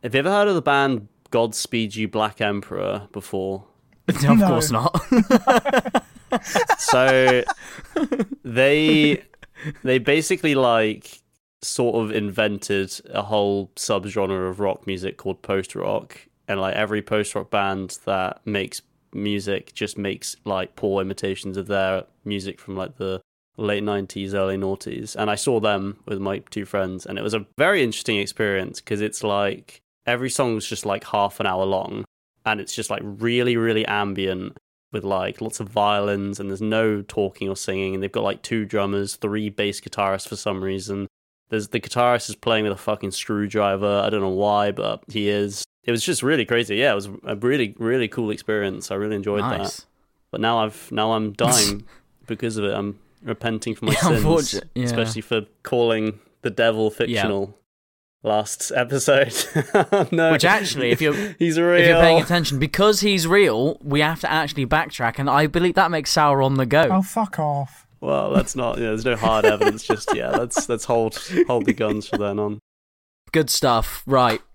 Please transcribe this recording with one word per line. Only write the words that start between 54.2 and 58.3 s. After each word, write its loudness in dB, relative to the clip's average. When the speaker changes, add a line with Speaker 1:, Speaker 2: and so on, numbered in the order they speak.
Speaker 2:
yeah. -2
Speaker 1:
especially -2
for -2
calling 0
the -2
devil 2
Speaker 2:
Yeah. 0
Speaker 1:
fictional -2
last -2